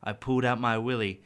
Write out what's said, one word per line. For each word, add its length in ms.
I 100
pulled 320
out 160
my 180
willy 480